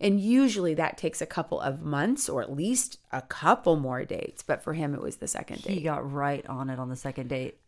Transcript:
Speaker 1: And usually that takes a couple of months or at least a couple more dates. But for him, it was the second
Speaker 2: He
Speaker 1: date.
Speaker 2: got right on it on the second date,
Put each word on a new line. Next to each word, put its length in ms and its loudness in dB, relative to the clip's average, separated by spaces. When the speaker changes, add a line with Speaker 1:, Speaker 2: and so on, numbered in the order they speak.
Speaker 1:
And 200 4
usually 540 6
that 220 0
takes 240 -2
a 60 -2
couple 340 -4
of 220 -2
months 460 0
or 140 -2
at 120 -8
least 440 0
a 120 -6
couple 540 4
more 280 -2
dates. 400 -8
But 180 -2
for 120 -4
him, 200 -2
it 80 -6
was 140 -6
the 120 -8
second 300 -6
Speaker 2:
He 180 -4
Speaker 1:
date. 80 -4
Speaker 2:
got 280 -2
right 340 -2
on 240 -6
it 80 -6
on 100 -6
the 80 -6
second 340 -8
date, 380 -6